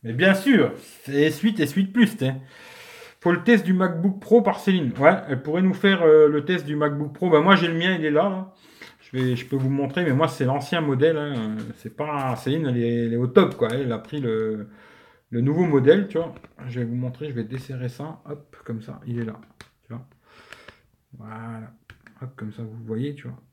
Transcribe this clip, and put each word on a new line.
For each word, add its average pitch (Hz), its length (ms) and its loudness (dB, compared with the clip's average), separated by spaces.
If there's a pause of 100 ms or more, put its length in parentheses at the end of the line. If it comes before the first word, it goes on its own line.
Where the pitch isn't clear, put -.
Mais 117 100 -8
bien 175 200 4
sûr, 190 380 4 (320)
c'est 143 200 2
S 156 180 0
huit 220 180 0
et 160 40 4
S 139 100 -4
huit 190 180 0
Plus, 233 260 2
t'es. 135 160 -2 (840)
Pour 175 120 0
le 175 120 -2
test 226 220 4
du 190 80 2
MacBook 180 460 0
Pro 226 220 4
par 196 180 -2
Céline. 175 400 0
Ouais, 156 160 6 (120)
elle 127 140 -4
pourrait 165 220 -2
nous 185 100 2
faire, 185 300 2
euh, 156 260 8
le 147 160 -2
test 170 200 -2
du 147 100 -6
MacBook 147 380 -2
Pro. 185 160 -2
Bah, 156 120 6
moi, 190 140 6
j'ai 175 120 2
le 165 60 -2
mien, 175 240 0
il 156 80 -4
est 151 60 0
là, 165 180 2
là. 190 240 -8 (480)
Je - 160 -12
vais, 127 180 0
je 117 100 -8
peux - 100 -6
vous 131 140 -2
montrer, 139 340 -2
mais 151 100 0
moi, 151 140 2
c'est - 180 -4
l'ancien 139 360 -2
modèle, 147 360 2
hein. 123 380 -6 (200)
C'est - 200 -16
pas, 143 400 -4
Céline, 143 320 -2
elle 123 100 -2
est, 117 280 0
elle 113 80 -2
est 117 40 -2
au 123 100 0
top, 185 280 4
quoi. 113 160 -2
Elle 127 200 -4
a 110 80 -4
pris 147 200 -10
le, 110 500 -4 (600)
le 120 120 -2
nouveau 156 240 0
modèle, 156 420 4
tu - 100 -6
vois. 170 160 -6 (340)
Je 123 120 -10
vais 120 60 -4
vous 117 100 -6
montrer, 127 340 -8
je 135 40 -12
vais 120 100 -6
desserrer 127 460 -10
ça. 151 400 -14
Hop, - 260 -16 (100)
comme 113 160 -10
ça, - 240 -18
il 120 140 -6
est 117 60 -4
là. 107 140 -12 (440)
Tu - 100 -18
vois. 127 140 -16 (1080)
Voilà. 113 540 -14 (500)
Hop, 131 140 -12
comme 107 160 -12
ça, 117 120 -14
vous 113 220 -14
voyez, 117 280 -6
tu 143 140 -16
vois. 127 100 -16 (160)